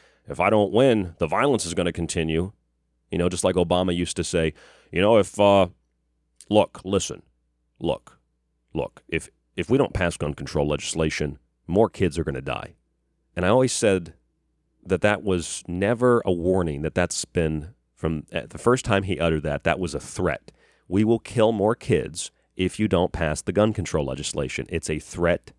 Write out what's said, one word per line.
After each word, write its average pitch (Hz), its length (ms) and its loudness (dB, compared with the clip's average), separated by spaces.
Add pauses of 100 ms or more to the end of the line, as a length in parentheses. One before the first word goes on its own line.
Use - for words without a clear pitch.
(280)
"If - 120 -6
I 92 100 2
don't 107 240 4
win, 110 460 4
the 85 80 0
violence 110 400 0
is 85 80 -6
gonna 87 160 -2
continue." 82 640 -2 (580)
You 90 80 -2
know, 87 100 0
just 87 140 -2
like 92 120 2
Obama 90 400 2
used 87 220 -4
to 87 60 -2
say, 80 320 0 (360)
you 85 80 -2
know, 107 180 6
if, 98 220 0
uh, 101 280 6 (800)
look, - 340 2
listen, - 380 -4 (580)
look, - 380 -4 (560)
look, - 340 -8
if, - 220 -6 (260)
if - 140 -6
we 127 80 4
don't 135 160 0
pass 87 240 -2
gun 73 160 -4
control 73 340 -2
legislation, 73 680 -4 (300)
more 101 200 4
kids 85 300 -4
are 82 60 0
gonna 69 180 -6
die. - 320 -8 (640)
And 90 100 -2
I 92 40 2
always 127 220 4
said 92 440 0 (680)
that 90 180 0
that 104 200 2
was 90 460 -2
never 117 580 2
a 98 60 2
warning, 85 500 0
that 78 140 -4
that's - 300 -2
been, 80 500 -2 (180)
from, 82 400 -4
uh, - 160 -6
the - 80 -16
first 123 280 2
time 98 180 2
he 92 160 -2
uttered 80 240 2
that, 73 220 -4
that 82 140 0
was 82 140 -4
a 73 60 -6
threat. - 520 -4 (360)
"We 98 160 2
will 113 160 2
kill 113 320 2
more 107 240 2
kids - 560 -2 (240)
if 92 240 -2
you 107 80 2
don't 90 240 2
pass 78 300 -2
the - 100 -6
gun 104 220 2
control 82 320 -2
legislation." 67 640 -6
It's 82 180 -4
a 78 120 -4
threat - 600 -2